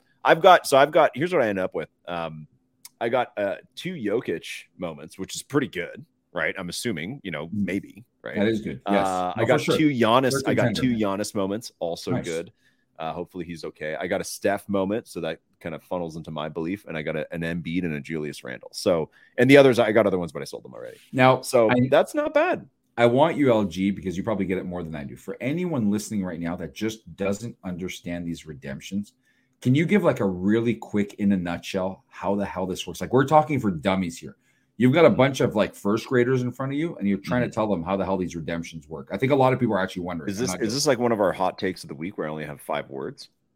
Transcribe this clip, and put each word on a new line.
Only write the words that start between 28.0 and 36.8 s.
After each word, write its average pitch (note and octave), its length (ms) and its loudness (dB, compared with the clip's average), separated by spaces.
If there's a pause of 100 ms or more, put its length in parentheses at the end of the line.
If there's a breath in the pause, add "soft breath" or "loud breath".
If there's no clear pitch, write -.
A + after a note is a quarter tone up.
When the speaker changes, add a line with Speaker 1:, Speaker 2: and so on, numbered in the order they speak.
Speaker 2:
these E2 200 -8
redemptions, C#2+ 640 -10 (480)
can B2+ 140 2
you D#3+ 100 4
give, G3 180 4
like, C#3 180 2
a G#2+ 60 2
really G#2 500 0
quick, G2+ 380 -4
in G2+ 180 2
a F#2+ 40 4
nutshell, F#2 720 -4
how F#2+ 280 -4
the G2 100 -2
hell F2+ 180 -6
this F2+ 220 -6
works? F2+ 160 -10
Like, F2 100 -4
we're C3 140 6
talking D3+ 340 4
for G#2+ 100 2
dummies F2+ 460 0
here. C#2+ 200 -16 (420)
You've B2+ 160 6
got E3+ 100 8
a D3 40 10
Speaker 1:
Mm-hmm. G2+ 100 6
Speaker 2:
bunch C3 220 2
of, B2 140 2
like, G2+ 200 0
first G#2+ 340 -2
graders B2+ 340 2
in B2 80 -4
front C3+ 220 -8
of C#3+ 60 -4
you, E3 180 -6